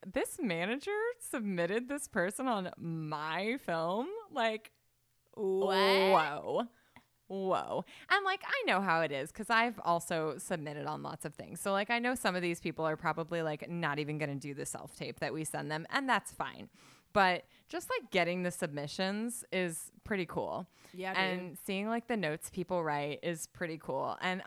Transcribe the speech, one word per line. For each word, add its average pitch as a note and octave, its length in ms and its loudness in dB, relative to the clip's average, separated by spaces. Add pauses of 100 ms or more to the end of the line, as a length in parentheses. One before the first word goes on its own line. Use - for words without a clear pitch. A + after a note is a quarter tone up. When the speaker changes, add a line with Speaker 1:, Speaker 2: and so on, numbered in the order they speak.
Speaker 1:
"This C4+ 340 -2
manager A3+ 560 0 (240)
submitted G3+ 680 0
this C#4+ 180 -4
person G#3 400 0
on G3 300 0
my D#3+ 800 -2
film?" F3+ 500 0 (240)
Like, A3+ 400 0 (600)
Speaker 2:
What? F#3+ 420 2
Speaker 1:
whoa. F#3 920 6 (600)
Whoa. E3+ 580 0 (240)
And, G4 140 4
like, F#4+ 220 0
I C5+ 220 -2
know G3 140 4
how E3 200 4
it D#3 100 2
is C#3+ 200 -4
'cause - 180 -8
I've A#3 300 4
also D#3+ 580 0
submitted D3+ 480 -4
on D3 160 -4
lots C#3+ 240 -8
of D3 80 -8
things. - 260 -12
So, G3+ 120 -2
like, G3 180 2
I A#3 80 2
know B3 160 0
some G#3 220 0
of F3+ 80 0
these E3+ 180 0
people D#3+ 240 -2
are D#3 100 2
probably, E3 460 -2
like, D3+ 260 -4
not E3 300 -2
even D3+ 220 -2
gonna C#3+ 160 -2
do C#3+ 180 -6
the C#3 140 -6
self-tape - 520 -10
that D3 140 -2
we D#3+ 100 -2
send D3 280 -6
them, D#3 180 -4
and C4+ 180 0
that's A3 240 2
fine. - 380 -8 (440)
But F#3 320 6 (220)
just, F4 240 -6
like, G4 180 -2
getting F3+ 320 4
the F3+ 80 0
submissions F#3+ 1000 -2
is F3+ 400 0 (120)
pretty F#3+ 220 0
cool. B2 420 -2 (280)
Speaker 2:
Yeah, F#3 180 -4
dude. F#3 100 4
Speaker 1:
And F#3 360 -2
seeing, G3+ 280 -2
like, A#3 200 -2
the A#3 100 0
notes D#3 320 0
people F3+ 340 0
write D3 380 0
is E3 240 -2
pretty E3 320 -6
cool. C3+ 420 -2
And F#3 280 -2